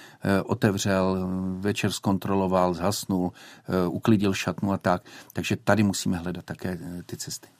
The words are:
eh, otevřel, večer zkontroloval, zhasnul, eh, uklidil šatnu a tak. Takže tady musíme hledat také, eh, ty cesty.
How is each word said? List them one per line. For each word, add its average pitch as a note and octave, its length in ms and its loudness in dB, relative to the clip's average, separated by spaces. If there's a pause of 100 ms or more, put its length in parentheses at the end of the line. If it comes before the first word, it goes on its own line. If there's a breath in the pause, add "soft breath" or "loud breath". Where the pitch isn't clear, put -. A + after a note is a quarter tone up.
(220 loud breath)
eh, G2 200 4
otevřel, F#2+ 880 2 (320)
večer G#2 320 -2
zkontroloval, F#2 800 2
zhasnul, F2+ 580 -2
eh, - 540 -4
uklidil G2+ 480 2
šatnu G2 380 -2
a F#2+ 60 0
tak. F2+ 240 2 (300 loud breath)
Takže F#2+ 240 -4
tady A2 260 2
musíme G2 340 0
hledat E2 280 -6
také, F2+ 380 -8
eh, F2 240 -10
ty E2+ 100 -12
cesty. - 320 -12 (120)